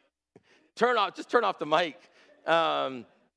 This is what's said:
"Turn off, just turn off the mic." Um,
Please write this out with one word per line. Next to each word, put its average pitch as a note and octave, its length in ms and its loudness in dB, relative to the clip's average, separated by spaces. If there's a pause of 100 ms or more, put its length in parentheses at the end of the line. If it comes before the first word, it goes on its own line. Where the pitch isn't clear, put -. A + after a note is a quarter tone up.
(760)
"Turn A#3+ 220 2
off, G3 180 -2
just - 140 -16
turn A#3 160 2
off F#3+ 120 -2
the E3 80 -8
mic." D#3 320 0 (480)
Um, D3 600 0 (320)